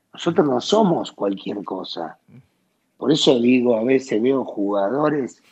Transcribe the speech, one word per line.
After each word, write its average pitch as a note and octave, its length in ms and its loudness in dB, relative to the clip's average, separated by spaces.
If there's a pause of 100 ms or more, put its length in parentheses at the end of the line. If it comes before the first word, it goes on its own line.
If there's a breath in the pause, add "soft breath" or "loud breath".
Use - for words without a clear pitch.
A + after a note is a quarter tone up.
(120)
Nosotros F3 340 0
no B2+ 140 0
somos E3+ 540 0
cualquier G2+ 500 -6
cosa. F2 540 -10 (800)
Por C3 160 0
eso C#3 260 2
digo, A#2+ 380 4
a A2 80 -2
veces C3 360 0
veo C3 220 0
jugadores A#2 960 -2 (100)